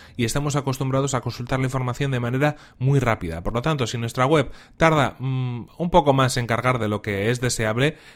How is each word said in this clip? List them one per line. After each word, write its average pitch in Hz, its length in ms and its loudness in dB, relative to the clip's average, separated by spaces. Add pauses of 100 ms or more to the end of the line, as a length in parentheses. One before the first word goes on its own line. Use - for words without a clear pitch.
(160)
y 120 100 0
estamos 143 300 -2
acostumbrados 135 600 -2
a 120 60 -2
consultar 123 360 -4
la 131 80 0
información 131 460 -2
de 123 80 0
manera 131 380 0 (200)
muy 135 220 2
rápida. 87 420 -2
Por 101 140 -4
lo 117 80 0
tanto, 139 240 0
si 120 100 -6
nuestra 117 300 0
web 147 240 2 (260)
tarda, 156 400 2
mm, 127 480 -4 (140)
un 175 100 -2
poco 151 240 6
más 131 240 2
en 120 80 0
cargar 120 320 0
de 110 120 -2
lo 104 120 -2
que 104 300 0
es 123 100 -4
deseable, 120 560 0 (180)